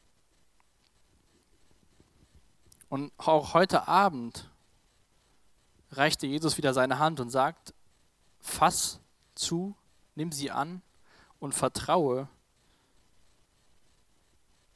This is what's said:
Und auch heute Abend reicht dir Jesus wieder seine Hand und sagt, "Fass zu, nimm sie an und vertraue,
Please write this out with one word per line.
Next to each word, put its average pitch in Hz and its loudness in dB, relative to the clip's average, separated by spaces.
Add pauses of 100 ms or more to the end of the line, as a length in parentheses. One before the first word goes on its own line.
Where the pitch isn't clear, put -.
(3000)
Und 139 -6
auch 151 2
heute 180 4
Abend 156 0 (1400)
reicht 143 2
dir 143 -4
Jesus 151 0
wieder 143 2
seine 131 2
Hand 151 0
und 120 -6
sagt, 135 -2 (680)
"Fass - 0 (340)
zu, 185 -4 (400)
nimm 160 -6
sie 143 -6
an 170 -6 (580)
und 139 -8
vertraue, 139 0 (2500)